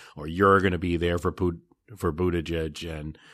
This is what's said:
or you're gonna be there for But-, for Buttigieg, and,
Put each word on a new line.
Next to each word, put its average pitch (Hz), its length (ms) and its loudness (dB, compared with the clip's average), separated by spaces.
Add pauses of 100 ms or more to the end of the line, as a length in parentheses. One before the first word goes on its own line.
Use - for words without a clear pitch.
(160)
or 76 120 -12
you're 98 320 6
gonna 90 200 2
be 87 180 0
there 85 220 0
for 87 120 -2
But-, 87 240 -2 (420)
for 85 140 -2
Buttigieg, 82 760 -4
and, 78 300 -10 (160)